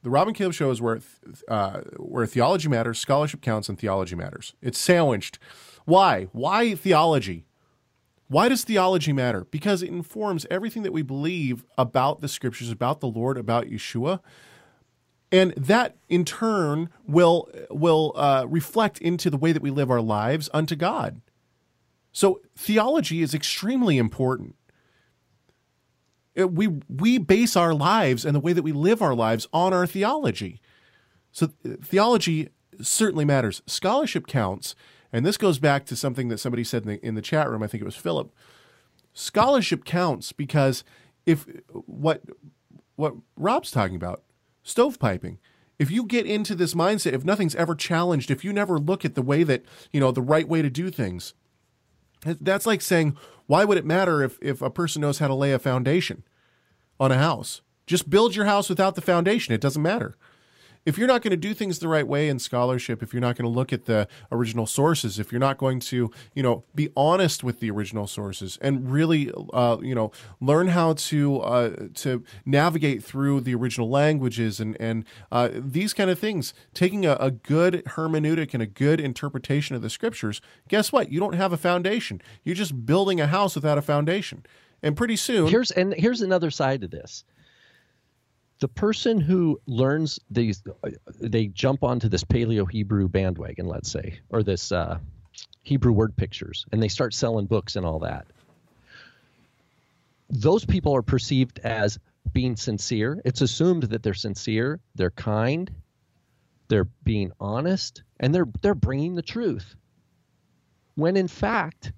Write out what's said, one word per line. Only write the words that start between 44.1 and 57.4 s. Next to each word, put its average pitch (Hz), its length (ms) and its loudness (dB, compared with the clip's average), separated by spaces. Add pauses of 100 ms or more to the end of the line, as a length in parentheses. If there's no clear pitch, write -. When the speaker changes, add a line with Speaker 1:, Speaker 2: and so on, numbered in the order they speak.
Speaker 1:
stovepiping, 113 720 0 (400)
if 143 140 0
you 233 140 0
get 226 200 0
into 208 300 -2
this 170 180 -2
mindset, 175 400 2
if 131 100 -2
nothing's 180 320 0
ever 170 200 0
challenged, 165 560 0
if 139 120 -2
you 190 100 -4
never 196 260 0
look 170 260 -2
at - 80 -2
the - 80 -2
way 143 220 2
that, 135 200 2 (280)
you 147 80 0
know, 131 120 4
the 127 100 -2
right 151 260 2
way 160 160 2
to 143 60 0
do 160 200 -4
things, 92 460 -6 (1040)
that's 190 260 0
like 220 160 2
saying, 160 360 2 (300)
"Why 175 180 6
would 202 120 4
it 151 80 0
matter 165 380 2
if, 131 180 -4
if 139 200 -4
a 135 80 -2
person 156 320 -4
knows 143 180 0
how 151 80 2
to 135 60 2
lay 139 180 2
a 131 80 2
foundation 131 640 0 (760)
on 135 140 2
a 127 60 4
house? - 420 0 (260)